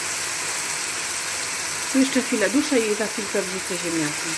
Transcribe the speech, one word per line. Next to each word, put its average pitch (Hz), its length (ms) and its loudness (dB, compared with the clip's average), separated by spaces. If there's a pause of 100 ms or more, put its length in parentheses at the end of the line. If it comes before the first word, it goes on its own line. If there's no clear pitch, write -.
(2000)
Jeszcze 262 200 4
chwilę 208 280 2
duszę 269 300 4
i 214 160 4
za 208 120 0
chwilkę 202 340 -2
wrzucę 180 420 -4
ziemniaki. 160 540 0